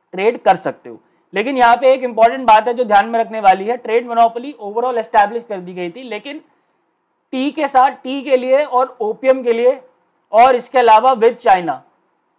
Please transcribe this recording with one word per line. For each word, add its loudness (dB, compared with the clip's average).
trade -4
कर 0
सकते -10
हो।" -20
लेकिन -4
यहाँ 4
पे 2
एक -4
important 0
बात 4
है -2
जो -4
ध्यान 2
में -2
रखने -4
वाली 2
है, -4
trade -2
monopoly -2
overall -4
establish -2
कर -8
दी -14
गई -8
थी, -18
लेकिन -14
T -4
के -6
साथ, 2
T -10
के -2
लिए 0
और -2
opium -2
के 0
लिए 0
और 6
इसके -2
अलावा 4
with 2
China, -2